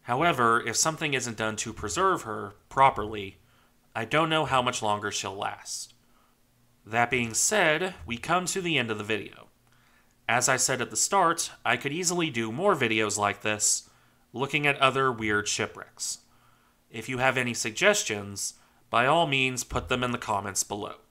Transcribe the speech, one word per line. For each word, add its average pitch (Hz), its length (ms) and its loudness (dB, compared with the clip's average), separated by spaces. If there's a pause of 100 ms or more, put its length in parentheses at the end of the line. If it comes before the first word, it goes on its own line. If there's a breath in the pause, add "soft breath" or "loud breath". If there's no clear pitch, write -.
However, 123 640 4
if 110 80 -4
something 156 380 0
isn't 120 240 -4
done 110 200 -2
to 113 140 -6
preserve 175 520 0
her 107 320 -10 (120)
properly, 107 720 2 (580 soft breath)
I 113 80 -4
don't 156 260 2
know 156 140 2
how 127 180 2
much 123 220 -2
longer 104 260 0
she'll 98 240 -6
last. - 600 -10 (920 soft breath)
That 117 240 2
being 117 240 0
said, 180 600 2 (120)
we 117 120 -6
come 175 300 0
to 196 120 -4
the 175 180 0
end 117 140 0
of 104 60 -2
the 104 80 -8
video. 101 420 -6 (800 soft breath)
As 123 220 2
I 127 80 2
said 127 240 0
at 110 80 -4
the 107 80 -6
start, 170 540 2 (120)
I 117 140 2
could 139 160 -4
easily 175 360 0
do 113 220 -2
more 180 240 2
videos 110 420 0
like 101 240 0
this, - 480 0 (440 soft breath)
looking 147 340 0
at 139 120 2
other 131 340 2
weird 107 340 0
shipwrecks. - 680 -6 (720 soft breath)
If 117 200 -10
you 127 80 -4
have 127 180 4
any 120 180 0
suggestions, 110 1000 0 (360 soft breath)
by 120 180 4
all 160 200 4
means 131 380 -2
put - 240 -6
them 123 160 0
in 120 60 -2
the 120 60 -2
comments 98 460 -4
below. 101 320 -8 (160)